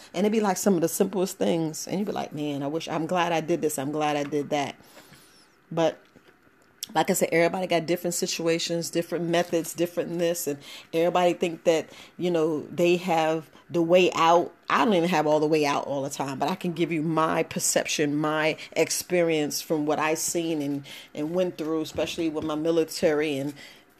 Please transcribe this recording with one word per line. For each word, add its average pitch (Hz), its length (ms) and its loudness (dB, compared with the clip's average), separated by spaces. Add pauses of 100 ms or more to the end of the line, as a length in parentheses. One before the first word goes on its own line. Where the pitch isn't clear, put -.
(140)
And 185 120 2
it'd 208 60 4
be, 226 80 2
like, 202 180 2
some 202 180 4
of 160 60 2
the 165 60 4
simplest 190 500 0
things. 165 500 -2
And 180 120 -2
you'd 208 60 -2
be - 60 -4
like, - 220 -6
"Man, 147 300 -4
I 139 40 -4
wish, 160 200 -6
I'm 160 180 -4
glad 175 260 0
I 160 100 0
did 160 200 -2
this. 151 160 -2
I'm 139 140 -4
glad 151 240 0
I 147 80 -2
did 143 280 -4
that." 143 240 -4 (960)
But 165 260 2 (1000)
like 165 140 2
I 190 40 4
said, - 180 0
everybody 170 360 2
got 165 180 0
different 175 280 -2
situations, 170 760 -2
different 170 380 -2
methods, 170 460 0
different 170 460 -2
this, 175 280 -2
and 143 100 -4 (360)
everybody 175 400 4
think 165 320 -4
that, 160 240 2 (280)
you 180 140 0
know, 160 400 0
they 175 260 4
have 160 520 0 (200)
the 170 120 0
way 175 320 6
out. 165 400 4 (160)
I 240 160 4
don't 226 80 4
even 170 160 4
have 156 180 2
all 151 140 4
the 156 60 2
way 156 180 4
out 143 200 0
all 139 160 -4
the 139 80 -4
time, 139 300 -6
but 143 100 -2
I 180 60 -4
can 180 160 -4
give 160 200 -2
you 160 100 -2
my 160 420 2
perception, - 720 -2
my 156 400 0 (160)
experience 160 880 0
from 151 240 -2
what 151 140 0
I've 156 200 0
seen 165 420 -2
and, 143 240 -4 (280)
and 151 200 -6
went 180 240 0
through, 160 240 -2
especially 160 480 -4
with 151 160 -4
my 151 100 -4
military 160 840 2
and 139 160 -4 (460)